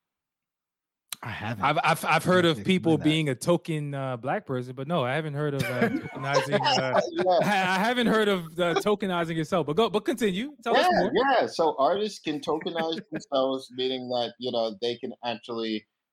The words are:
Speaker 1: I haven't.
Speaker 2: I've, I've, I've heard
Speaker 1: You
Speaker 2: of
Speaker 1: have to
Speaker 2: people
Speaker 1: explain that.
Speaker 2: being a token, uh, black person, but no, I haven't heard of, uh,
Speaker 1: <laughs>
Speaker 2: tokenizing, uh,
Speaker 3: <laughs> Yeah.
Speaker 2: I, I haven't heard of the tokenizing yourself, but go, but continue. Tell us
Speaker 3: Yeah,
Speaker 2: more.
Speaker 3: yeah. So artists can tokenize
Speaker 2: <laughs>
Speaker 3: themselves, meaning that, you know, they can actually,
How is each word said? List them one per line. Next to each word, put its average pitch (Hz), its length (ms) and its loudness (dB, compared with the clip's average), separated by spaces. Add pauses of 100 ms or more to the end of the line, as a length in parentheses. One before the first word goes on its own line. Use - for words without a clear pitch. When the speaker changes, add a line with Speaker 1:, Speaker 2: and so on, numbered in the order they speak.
(1200)
Speaker 1:
I 113 80 -8
haven't. 107 340 -4
Speaker 2:
I've, 151 180 2
I've, 160 220 0
I've 160 180 2
heard 180 220 4
Speaker 1:
You 165 60 6
Speaker 2:
of 135 60 0
Speaker 1:
have 104 80 -10
to - 20 -6
Speaker 2:
people 175 260 4
Speaker 1:
explain 147 60 2
that. - 40 -10
Speaker 2:
being 156 260 2
a 127 60 0
token, 151 600 -2
uh, 131 220 -4
black 147 280 -4
person, 127 300 -6
but 135 120 -8
no, 160 160 0
I 127 120 -2
haven't 156 180 -4
heard 143 220 -2
of, 123 140 -2
uh, 127 200 0
Speaker 1:
<laughs> - 260 -6
Speaker 2:
tokenizing, - 600 0
uh, 131 160 0 (120)
Speaker 3:
<laughs> 349 60 -6
Yeah. 180 300 2
Speaker 2:
I, 190 340 2
I 185 40 2
haven't 240 280 2
heard 214 200 4
of 170 280 -2
the 170 200 2
tokenizing 185 600 0
yourself, 160 300 0
but 151 100 -2
go, 214 140 4
but 202 160 0
continue. 233 580 -2
Tell 233 140 2
us 311 140 4
Speaker 3:
Yeah, 339 80 4
Speaker 2:
more. 202 140 2
Speaker 3:
yeah. 226 340 2
So 160 320 0
artists 196 400 2
can 151 200 -4
tokenize 165 680 -4
Speaker 2:
<laughs> - 60 -20
Speaker 3:
themselves, 135 600 -2
meaning 127 380 -4
that, 120 280 -2
you 123 140 -4
know, 113 280 -2
they 117 180 -2
can - 160 -8 (120)
actually, 113 640 -6 (260)